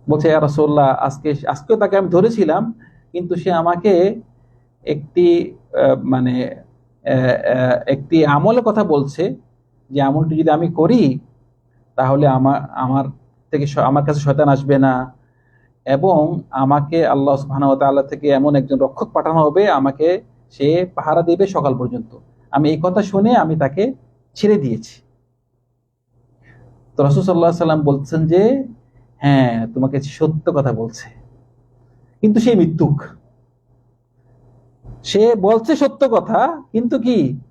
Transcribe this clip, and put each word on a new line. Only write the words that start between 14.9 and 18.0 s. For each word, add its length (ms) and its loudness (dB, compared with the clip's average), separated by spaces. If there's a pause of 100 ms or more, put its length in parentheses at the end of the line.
এবং 560 0 (100)
আমাকে 560 0
আল্লাহ 280 0
সুবহানাহু 360 -2
ওয়া 80 0
তাআলা 240 0